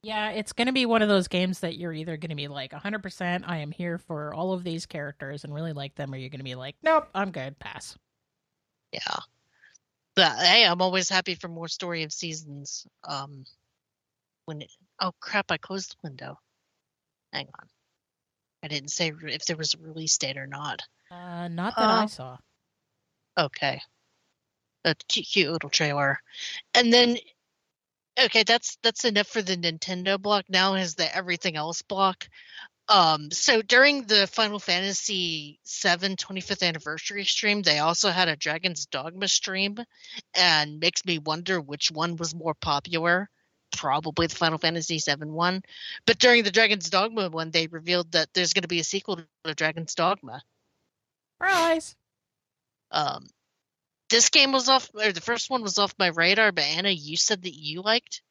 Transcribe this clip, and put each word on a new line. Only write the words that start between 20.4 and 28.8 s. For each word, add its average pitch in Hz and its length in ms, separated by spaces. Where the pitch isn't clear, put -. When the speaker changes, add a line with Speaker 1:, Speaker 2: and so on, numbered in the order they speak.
Speaker 2:
not. 147 340
Speaker 1:
Uh, 175 380
not 175 280
that 220 120
I 220 160
Speaker 2:
Uh, - 40
Speaker 1:
saw. 127 300
Speaker 2:
okay. 139 420
A 160 100
cute, - 180
cute 165 260
little 151 180
trailer. 143 500
And 240 180
then, 240 240
okay, 226 220
that's, 233 400